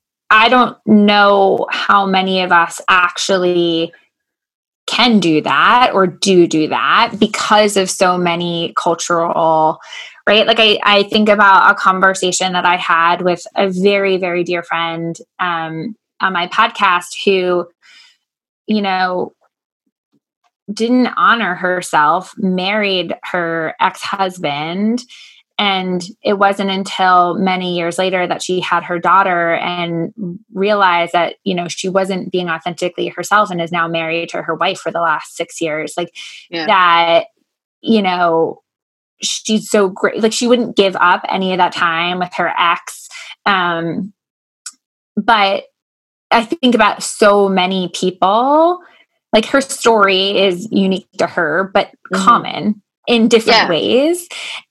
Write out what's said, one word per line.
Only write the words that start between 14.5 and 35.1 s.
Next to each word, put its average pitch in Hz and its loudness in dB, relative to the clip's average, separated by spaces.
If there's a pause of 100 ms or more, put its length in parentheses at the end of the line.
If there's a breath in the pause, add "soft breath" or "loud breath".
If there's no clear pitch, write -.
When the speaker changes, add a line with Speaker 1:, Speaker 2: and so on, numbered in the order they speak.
Speaker 1:
friend, 165 -6 (220)
um, 165 -6 (260)
on 190 -2
my 175 -4
podcast 196 0
who, 180 0 (1000 soft breath)
you 214 0
know, 185 -2 (1400)
didn't 233 0 (100)
honor 190 2
herself, 175 0
married 185 -2 (100)
her 165 -4
ex-husband, 185 -4 (580 loud breath)
and 185 -2 (220)
it 202 0
wasn't 196 0
until 180 2
many 185 -2
years 170 -4
later 185 0
that 170 -4
she 185 -4
had 175 -2
her 175 -4
daughter 175 2
and 170 -4 (400)
realized 190 0
that, 170 0
you 190 -2
know, 175 -4
she - -8
wasn't 185 -2
being 180 -4
authentically 175 -6
herself 190 0
and 170 -6
is 165 -6
now 170 -2
married 165 -4
to 175 -8
her 165 -4
wife 170 -2
for - -6
the 170 -4
last 156 -4